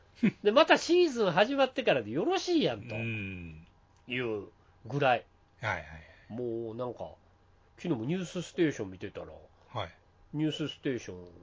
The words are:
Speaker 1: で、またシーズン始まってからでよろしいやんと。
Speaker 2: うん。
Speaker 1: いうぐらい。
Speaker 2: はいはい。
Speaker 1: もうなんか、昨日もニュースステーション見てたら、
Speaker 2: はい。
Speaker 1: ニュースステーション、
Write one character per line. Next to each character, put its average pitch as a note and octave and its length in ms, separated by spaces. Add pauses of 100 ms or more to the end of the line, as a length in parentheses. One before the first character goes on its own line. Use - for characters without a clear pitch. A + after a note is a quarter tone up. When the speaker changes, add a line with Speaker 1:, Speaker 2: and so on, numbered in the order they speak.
(440)
Speaker 1:
で、 G#3 80
ま D4+ 140
た D#4+ 120
シ F4 280
ー D4+ 40
ズ A#3 140
ン F3+ 80
始 A3 240
ま C4+ 80
っ B3+ 80
て C4 100
か G#3+ 120
ら B2 80
で G#2 100
よ E3 120
ろ F4+ 140
し F4 200
い B3+ 40
や B2+ 140
ん G2+ 60
と。 A#2 120
Speaker 2:
う A2 40
ん。 F#2+ 680 (420)
Speaker 1:
い B2 100
う A2 260 (420)
ぐ C3+ 140
ら B2+ 160
い。 - 80 (360)
Speaker 2:
は A2 80
い - 40
は F2 60
い。 D#2 60 (440)
Speaker 1:
も A2+ 440
う - 40
な B2+ 80
ん A#2+ 100
か、 E2 160 (680)
昨 F#3 120
日 C3 120
も A2 40
ニ D#3+ 120
ュ F#3+ 60
ー - 20
ス E3+ 180
ス - 120
テ E3 140
ー C3+ 40
シ - 100
ョ G2+ 40
ン F#2+ 60
見 F2+ 60
て G2 120
た F2 100
ら、 F2+ 60 (480)
Speaker 2:
は G#2+ 100
い。 F2 40 (440)
Speaker 1:
ニ D3+ 120
ュ D#3 60
ー - 20
ス - 160
ス - 100
テ D3 120
ー A#2+ 100
シ - 100
ョ F#2 40
ン、 F2+ 120 (160)